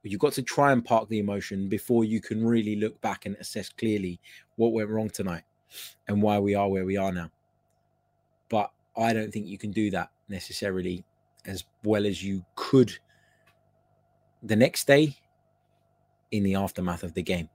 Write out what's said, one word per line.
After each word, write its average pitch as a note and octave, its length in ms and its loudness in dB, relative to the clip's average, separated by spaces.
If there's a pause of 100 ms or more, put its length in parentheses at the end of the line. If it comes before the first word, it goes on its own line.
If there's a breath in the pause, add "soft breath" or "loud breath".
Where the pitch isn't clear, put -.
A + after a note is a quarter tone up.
You've G2 160 -6
got D3 120 4
to C3+ 100 -4
try C#3+ 300 4
and A#2+ 120 4
park A2+ 240 2
the A2 120 -2
emotion G2+ 480 -4
before A2+ 340 2
you A2 180 0
can A2 240 -4
really A2+ 300 2
look G#2+ 260 -4
back G2+ 240 -6
and G2+ 120 -8
assess - 320 -10
clearly F#2 500 -2 (380 loud breath)
what A2+ 160 2
went A2 160 -2
wrong A2 200 -2
tonight F2+ 360 -6 (640 loud breath)
and G2+ 120 2
why G#2 200 4
we G2+ 160 2
are G2+ 120 2
where F#2+ 160 -2
we F#2+ 120 -2
are F#2+ 160 -2
now. F2 180 -8 (1200)
But G#2 240 0 (240)
I A2+ 160 2
don't A2 200 -2
think G#2+ 140 -6
you G2 120 -12
can G#2 120 -8
do G#2 220 0
that F2 180 -4 (180)
necessarily F#2 760 -6 (420)
as F#2+ 180 -10 (200)
well G#2 200 2
as F#2+ 160 -2
you G2 240 -6 (120)
could B2+ 360 4 (1500 soft breath)
the G#2+ 140 0
next - 320 4
day D3 280 6 (1160)
in G#2+ 100 0
the G2 140 2
aftermath F2+ 480 -2
of E2+ 100 -10
the F2+ 80 -2
game. E2+ 320 -2